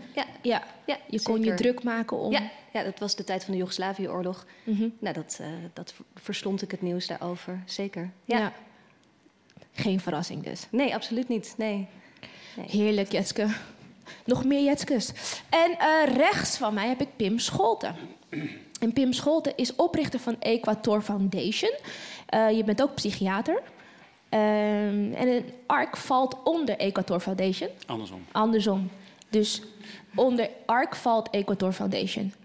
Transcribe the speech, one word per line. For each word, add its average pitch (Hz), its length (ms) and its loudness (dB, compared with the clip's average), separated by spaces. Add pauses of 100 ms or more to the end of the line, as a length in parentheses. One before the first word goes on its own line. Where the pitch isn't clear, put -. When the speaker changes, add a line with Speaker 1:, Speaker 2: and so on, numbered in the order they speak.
(160)
Speaker 1:
Ja. 277 100 -4 (160)
Speaker 2:
Ja. 233 220 0 (220)
Speaker 1:
Ja, 294 120 -2 (100)
Speaker 2:
Je 214 140 -4
kon 220 160 0
je 220 60 2
Speaker 1:
zeker. 220 140 2
Speaker 2:
druk 247 260 2
maken 226 340 -2
om - 140 -2
Speaker 1:
Ja. 220 180 0 (240)
Ja, 208 100 -2
dat 190 160 -6
was 202 160 -2
de 196 80 -6
tijd 185 200 -4
van 196 100 -6
de 185 60 0
Joegoslavië-oorlog. 185 840 -4 (180)
Speaker 2:
Mhm. 220 240 0 (120)
Speaker 1:
Nou, 185 160 -4
dat, 160 260 -8
eh, - 60 -10 (260)
dat 170 200 -14
ver-, - 120 -20 (100)
verslond 196 460 -6
ik 190 100 -8
het 185 100 -8
nieuws 180 260 -2
daarover, 180 580 -8
zeker. 185 460 -8 (140)
Ja. 240 120 0
Speaker 2:
Ja. 214 160 -2 (1200)
Geen 190 260 0
verrassing 160 440 -4
dus? - 260 -10
Speaker 1:
Nee, 254 260 0
absoluut 233 320 -4
niet, 226 300 -4
nee. 208 300 -2 (680)
Nee. 226 140 -10
Speaker 2:
Heerlijk, 208 420 2
Jetske. 208 360 0 (800)
Nog 254 200 2
meer 277 180 4
Jetskes. 277 480 2 (380)
En, 330 300 4
eh, 311 360 4
rechts - 420 4
van 214 160 0
mij 208 140 0
heb 254 140 0
ik 285 140 -2
Pim 220 240 2
Scholten. 381 560 0 (840)
En 233 140 2
Pim 254 200 4
Scholten 294 420 2
is 247 200 -2
oprichter 320 440 2
van 233 200 -4
Equator 214 600 2
Foundation. 196 720 0 (540)
Eh, 220 260 4
je 220 120 2
bent 208 180 2
ook 285 140 2
psychiater. 202 640 0 (680)
Ehm, 208 840 2
en - 140 2
een 247 180 2 (200)
ark 285 320 2
valt 262 460 2
onder 302 340 2
Equator 190 420 0
Foundation. 190 500 -2 (160)
Speaker 3:
Andersom. 110 460 -8
Speaker 2:
Andersom. 214 580 2 (400)
Dus 214 320 2 (540)
onder 233 340 4 (160)
ark 247 300 2
valt 226 340 2
Equator 196 440 0
Foundation. 196 600 -2 (120)